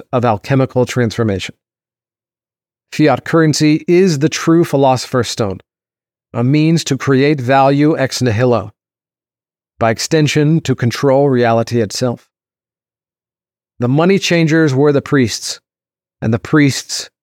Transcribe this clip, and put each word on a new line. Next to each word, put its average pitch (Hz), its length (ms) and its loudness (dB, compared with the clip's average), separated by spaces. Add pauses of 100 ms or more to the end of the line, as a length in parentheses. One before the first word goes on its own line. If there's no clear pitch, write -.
(120)
of 120 140 0
alchemical 127 600 0
transformation. 113 680 -4 (1400)
Fiat 143 320 0
currency 156 640 2
is 175 320 2
the 151 80 0
true 165 380 0
philosopher's 131 640 0
stone, 98 320 -6 (720)
a 117 100 -4
means 156 400 2
to 139 140 -4
create 139 420 0
value 139 580 2
ex 131 240 -4
nihilo, 117 520 0 (1080)
by 113 120 0
extension 156 720 0
to 131 140 -2
control 139 540 0
reality 120 500 0
itself. 117 500 -6 (1500)
The 123 100 -2
money 175 300 2
changers 160 540 2
were 143 180 2
the 139 100 0
priests, - 580 -2 (600)
and 123 120 -2
the - 60 -2
priests - 720 -2 (140)